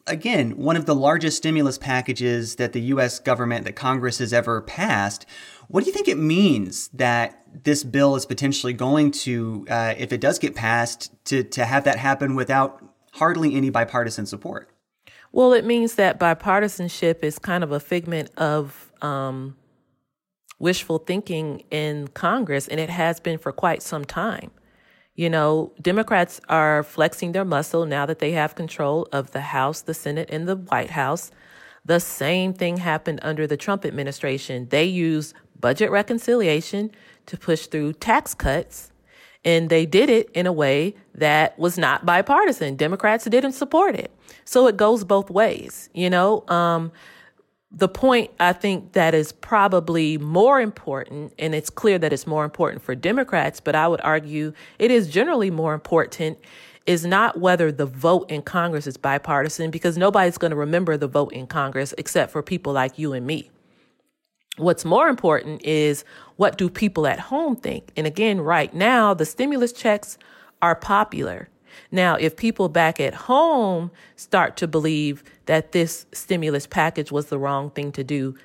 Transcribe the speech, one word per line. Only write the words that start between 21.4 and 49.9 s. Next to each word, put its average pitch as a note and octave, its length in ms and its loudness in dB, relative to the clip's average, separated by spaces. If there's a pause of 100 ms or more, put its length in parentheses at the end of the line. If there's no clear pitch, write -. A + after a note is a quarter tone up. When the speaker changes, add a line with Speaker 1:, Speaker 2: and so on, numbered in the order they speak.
Speaker 2:
in D3+ 380 -4
Congress, F3 600 -2
and D#3 100 -4
it D#3+ 100 -4
has E3+ 300 -2
been E3 180 -6
for C#3+ 140 -8
quite - 300 -2
some D3 240 -8
time. - 440 -8 (640)
You D#3+ 160 -2
know, D#3 520 0
Democrats F#3+ 640 0
are D3+ 360 2
flexing D#3+ 500 -2
their F#3+ 100 0
muscle E3 420 0
now C#3+ 200 -2
that D#3 140 -4
they D#3 120 0
have D3+ 240 -2
control D#3+ 560 -2
of C3+ 200 -4
the C3+ 100 -6
House, C#3 400 -4
the D#3+ 120 -8
Senate, D3+ 380 -6
and D#3+ 160 -6
the F#3+ 80 -2
White F3+ 360 -4
House. D3 400 -4 (520)
The E3+ 160 2
same F3+ 540 -2
thing F3 240 -4
happened D#3+ 460 -4
under D#3 220 -4
the D3 120 -2
Trump G3 260 -4
administration. C3+ 840 -6
They D3+ 160 2
used E3 480 -2 (260)
budget C3 320 2
reconciliation G#3 1000 0 (340)
to - 100 -14
push D#3+ 320 -2
through D3+ 260 -4
tax B3+ 400 0
cuts, - 600 -4 (500)
and E3 260 2
they E3 160 4
did G3 240 6
it A3+ 200 4
in F3+ 180 -2
a F3+ 60 0
way D3+ 420 2 (180)
that D3+ 460 2
was F3 180 0
not C#3+ 280 0
bipartisan. G3 720 2
Democrats G3 480 0
didn't C4 280 2
support D#4 420 2
it. - 160 -10 (340)
So B3+ 220 6
it A3 100 2
goes G#3+ 260 4
both G3 260 2
ways, F#3+ 640 -2
you F3+ 160 -2
know? F#3 380 2
Um, E3+ 460 0 (840)
the F#3 140 0
point B3 400 2 (100)
I F3 140 4
think F#3+ 400 -4
that D#3+ 220 4
is D#3 160 0
probably E3+ 880 2